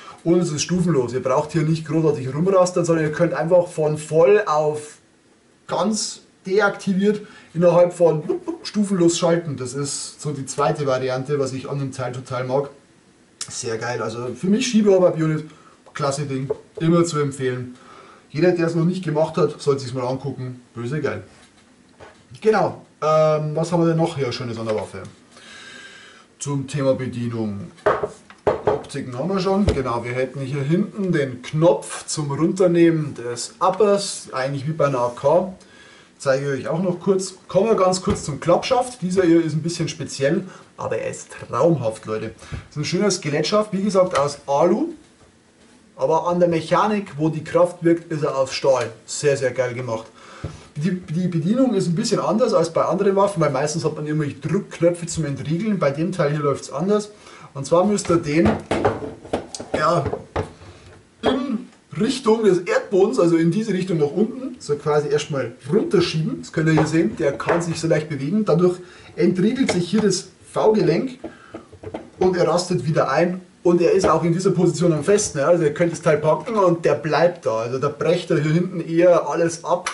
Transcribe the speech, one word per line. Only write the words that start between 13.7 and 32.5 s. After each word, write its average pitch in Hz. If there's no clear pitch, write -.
geil. 120
Also 113
für -
mich 214
Schiebe-Hop-Up-Unit, 170
klasse 139
Ding, 131
immer 170
zu 151
empfehlen. 127
Jeder, 175
der 165
es -
noch 165
nicht 185
gemacht 156
hat, 165
sollte 135
sich's 123
mal 123
angucken. 127
Böse 120
geil. 101
Genau. 214
Ähm, 151
was 160
haben 170
wir 165
denn 165
noch 165
hier 127
Schönes 117
an 110
der 110
Waffe? 95
Zum 143
Thema 135
Bedienung. 117
Optiken 123
haben 160
wir 196
schon. 196
Genau, 123
wir 123
hätten 127
hier 135
hinten 190
den 135
Knopf -
zum 147
Runternehmen 170